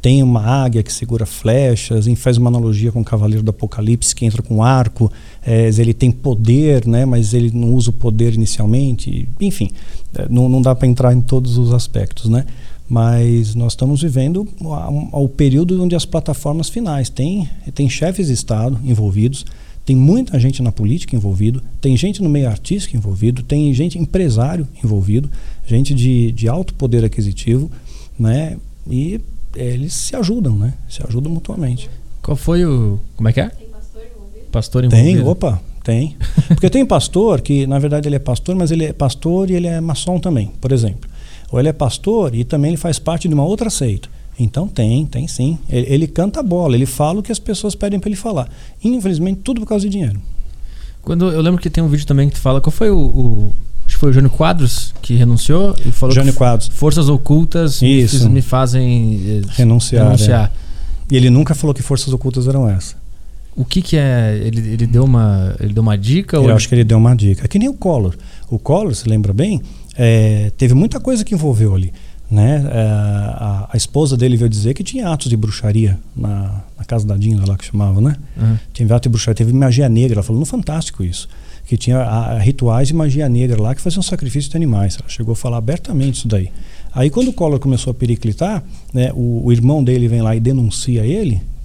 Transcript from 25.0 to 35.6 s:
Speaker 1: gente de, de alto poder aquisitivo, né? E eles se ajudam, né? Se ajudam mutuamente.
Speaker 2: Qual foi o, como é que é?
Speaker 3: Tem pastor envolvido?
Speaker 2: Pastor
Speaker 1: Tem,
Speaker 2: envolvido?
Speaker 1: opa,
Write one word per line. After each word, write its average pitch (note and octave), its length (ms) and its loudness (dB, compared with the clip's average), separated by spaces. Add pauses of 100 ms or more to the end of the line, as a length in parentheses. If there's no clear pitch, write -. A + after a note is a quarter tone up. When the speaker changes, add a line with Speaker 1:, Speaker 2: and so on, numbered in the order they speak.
Speaker 1:
gente C3+ 280 2
de, A#2+ 380 2
de A#2 140 -2
alto D#3 280 -4
poder A#2 320 0
aquisitivo, A2+ 640 -2 (480)
né? B2+ 400 -2 (280)
E D3+ 320 -4 (380)
eles B2+ 380 -6
se - 220 -8
ajudam, F#3+ 400 -2
né? A2+ 180 -2 (140)
Se - 180 -10
ajudam C3 240 -4
mutuamente. D#3+ 580 -6 (320)
Speaker 2:
Qual D3 160 -4
foi F3 300 0
o, A2 320 0 (180)
como - 120 0
é A#2+ 40 2
que C3 80 0
é? G3+ 100 -2
Speaker 3:
Tem - 180 -16
pastor - 340 -16
envolvido? - 480 -18
Speaker 2:
Pastor B2+ 380 -2
Speaker 1:
Tem, B2 120 6 (100)
Speaker 2:
envolvido? D3+ 200 2
Speaker 1:
opa, C3 300 -2 (240)